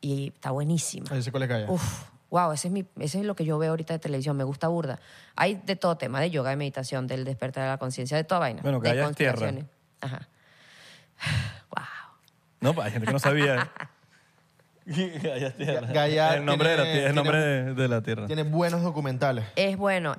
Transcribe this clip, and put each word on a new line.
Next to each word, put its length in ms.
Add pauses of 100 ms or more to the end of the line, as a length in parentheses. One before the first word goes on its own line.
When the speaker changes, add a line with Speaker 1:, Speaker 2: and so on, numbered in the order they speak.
Speaker 1:
y 340
está 160
buenísima. 640
Speaker 2:
Ah, 20
yo 80
sé 80
cuál 140
es 40
Gaia. 220
Speaker 1:
Uf, 320 (280)
wow, 200
ese 160
es 80
mi, 100 (140)
ese 220
es 40
lo 120
que 80
yo 140
veo 120
ahorita 240
de 60
televisión, 360
me 60
gusta 240
burda. 320 (380)
Hay 280
de 120
todo 200
tema, 240
de 100
yoga, 200
de 60
meditación, 500
del 180
despertar 400
de 60
la 80
conciencia, 380
de 80
toda 160
vaina. 220
Speaker 3:
Bueno, 180
Speaker 1:
De 80
Speaker 3:
Gaia 200
es 80
tierra. 220
Speaker 1:
constelaciones. 320 (300)
Ajá. 280 (920)
<sighs> 400 (100)
Wow. 140 (760)
Speaker 3:
No, 140
pues, 120
hay 60
gente 140
que 60
no 60
sabía. 580
Speaker 1:
<laughs> 1120
Speaker 3:
Gaia 640
es 80
tierra. 320
Speaker 2:
Ga-, 60
Gaia 400
Speaker 3:
el 100
nombre 260
de 60
la 80
Speaker 2:
tiene, 140
Speaker 3:
tierra, 100
el 60
Speaker 2:
tiene 0
Speaker 3:
nombre 240
de, 360
de 140
la 140
tierra. 240
Speaker 2:
tiene 160
buenos 400
documentales. 600 (120)
Speaker 1:
Es 200
bueno. 420